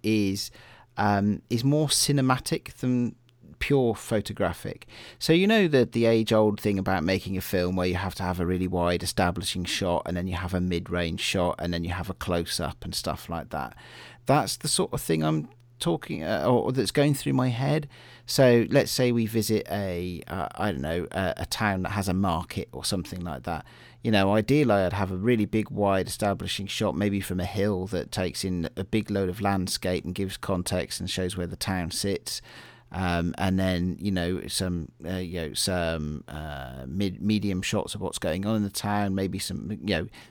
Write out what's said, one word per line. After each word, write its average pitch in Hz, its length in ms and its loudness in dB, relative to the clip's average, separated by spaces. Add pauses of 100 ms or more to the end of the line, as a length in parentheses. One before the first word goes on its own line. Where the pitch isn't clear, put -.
is, 104 480 0 (440)
um, 104 540 2
is 117 140 0
more 147 240 4
cinematic 139 880 0
than 123 400 0 (420)
pure 127 380 4
photographic. - 920 -4 (320)
So - 160 2
you 185 140 6
know 214 200 6
the, 135 180 6
the 117 200 2
age-old 110 560 6
thing 104 160 2
about 95 260 0
making 95 320 0
a 90 60 -2
film 90 340 0
where 90 120 2
you 90 80 2
have 90 200 -4
to - 80 -6
have 90 160 -2
a 85 60 0
really 92 220 0
wide 87 340 0
establishing 90 640 -2
shot, - 400 0
and 90 100 -4
then 90 120 -2
you 92 80 -4
have 90 180 -4
a 90 80 0
mid-range 87 600 -2
shot, 87 360 0
and 87 160 -4
then 85 100 -2
you 85 60 -4
have 90 220 -4
a - 20 -10
close-up 85 720 -4
and - 80 -8
stuff - 340 -6
like 82 220 -6
that. 69 260 -6 (520)
That's 131 280 2
the - 120 -6
sort - 260 0
of - 80 -4
thing 160 220 0
I'm 156 260 0 (300)
talking, 156 440 -4
uh, 82 220 -2
or, 123 200 4
or 127 80 0
that's 117 180 0
going 147 240 4
through 139 180 -2
my 127 140 2
head. 139 400 0 (380)
So 120 440 6
let's 135 220 4
say 123 200 2
we 117 140 2
visit 110 460 0
a, 90 560 -4
uh, 87 280 -4
I 104 160 0
don't 67 100 -4
know, 82 300 -2
a, 92 260 0
a - 100 -2
town 101 360 0
that - 100 -4
has 98 140 -2
a 92 60 2
market 92 580 -2
or 65 140 -8
something 92 360 -4
like 80 220 -8
that. 85 220 -6 (380)
You 117 80 0
know, 98 240 4
ideally 123 380 4
I'd 95 200 4
have 98 180 -2
a 92 60 -4
really 110 280 2
big, 110 260 0
wide 98 360 2
establishing 98 600 -2
shot, 98 280 0
maybe 101 260 2
from 90 180 -4
a 87 60 -2
hill 95 420 0
that 92 240 -4
takes - 340 -2
in 87 320 -2
a 95 60 -4
big 107 260 -2
load 98 200 2
of 98 120 -6
landscape 92 640 0
and 90 80 -6
gives 95 240 -4
context - 600 -2
and 90 100 -6
shows 92 260 -2
where 92 120 -4
the 160 80 -8
town 90 360 -2
sits. - 500 -4 (500)
Um, 87 460 0
and 95 220 2
then, 90 400 0
you 101 120 -2
know, 90 360 0
some, 90 440 -4 (160)
uh, 92 100 -4
you 90 220 -6
know, 78 140 -6
some, 82 760 -2
uh, 67 600 -10
mid-, 92 340 -2
medium 101 400 0
shots - 320 -2
of 104 80 -10
what's - 160 -6
going 95 300 -2
on 110 80 0
in 104 80 2
the 98 80 -2
town, 104 420 -2
maybe 95 240 -2
some, 82 320 -6 (140)
you 95 120 0
know, 78 120 -2 (240)